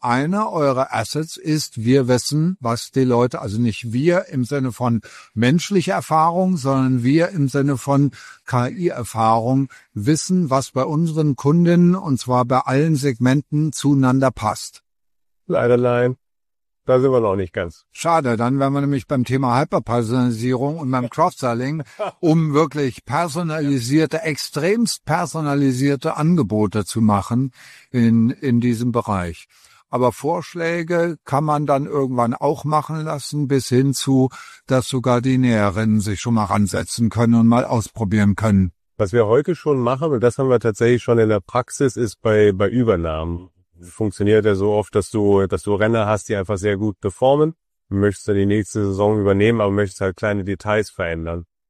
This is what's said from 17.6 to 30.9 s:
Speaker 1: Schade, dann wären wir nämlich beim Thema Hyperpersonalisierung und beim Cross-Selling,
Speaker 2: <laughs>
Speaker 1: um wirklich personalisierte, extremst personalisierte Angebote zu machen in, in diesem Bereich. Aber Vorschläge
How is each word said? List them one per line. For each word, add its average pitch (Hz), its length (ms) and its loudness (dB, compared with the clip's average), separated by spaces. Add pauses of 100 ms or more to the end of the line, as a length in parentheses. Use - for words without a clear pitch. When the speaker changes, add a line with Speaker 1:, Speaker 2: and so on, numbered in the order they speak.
Speaker 1:
Schade, 151 460 0
dann 123 200 0
wären 135 160 0
wir 139 80 -2
nämlich 139 240 -2
beim 131 200 -2
Thema 127 340 0
Hyperpersonalisierung 123 1200 -2
und 135 100 -6
beim 123 200 -2
Cross-Selling, 135 760 -4 (180)
Speaker 2:
<laughs> 196 200 -10
Speaker 1:
um 160 320 2
wirklich 147 520 -2
personalisierte, 151 1160 -2
extremst 165 800 -2
personalisierte 143 1120 -2
Angebote 107 720 0
zu - 160 -4
machen 110 500 0 (400)
in, 117 380 4
in 123 320 0
diesem 120 320 0
Bereich. 95 540 -4 (420)
Aber 123 220 0
Vorschläge 170 1120 -4